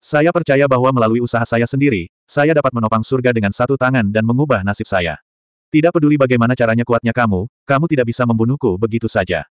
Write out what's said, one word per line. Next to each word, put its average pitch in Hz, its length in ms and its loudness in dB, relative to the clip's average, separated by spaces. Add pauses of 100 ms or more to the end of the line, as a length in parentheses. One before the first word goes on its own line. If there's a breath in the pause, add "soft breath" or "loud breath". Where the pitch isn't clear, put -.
Saya 156 320 2
percaya 143 320 2
bahwa 131 240 2
melalui 120 320 2
usaha 117 240 -2
saya 117 240 0
sendiri, 135 400 -2 (160)
saya 151 320 0
dapat 135 160 0
menopang 113 320 0
surga 123 320 0
dengan 101 160 0
satu 131 240 -2
tangan 127 320 0
dan 110 160 0
mengubah 120 400 0
nasib 101 240 -6
saya. 87 320 -4 (480)
Tidak 160 240 2
peduli 147 240 2
bagaimana 123 400 0
caranya 117 240 0
kuatnya 117 320 -2
kamu, 107 320 -2 (240)
kamu 139 160 2
tidak 131 240 0
bisa 120 160 -2
membunuhku 113 560 0
begitu 113 240 -4
saja. 92 400 -2 (140)